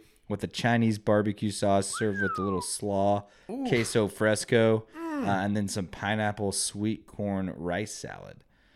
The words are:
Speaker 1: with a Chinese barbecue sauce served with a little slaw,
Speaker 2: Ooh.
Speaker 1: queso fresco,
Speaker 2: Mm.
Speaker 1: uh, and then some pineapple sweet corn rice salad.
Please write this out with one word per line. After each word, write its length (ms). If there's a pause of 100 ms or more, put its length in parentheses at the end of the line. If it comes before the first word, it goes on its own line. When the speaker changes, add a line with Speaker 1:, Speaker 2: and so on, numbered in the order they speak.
(280)
Speaker 1:
with 160
a 40
Chinese 500
barbecue 540
sauce 460
served 220
with 160
a 60
little 180
slaw, 640 (260)
Speaker 2:
Ooh. 180
Speaker 1:
queso 400
fresco, 760 (120)
Speaker 2:
Mm. 300
Speaker 1:
uh, 40 (140)
and 120
then 120
some 180
pineapple 680
sweet 540
corn 500
rice 380
salad. 480 (340)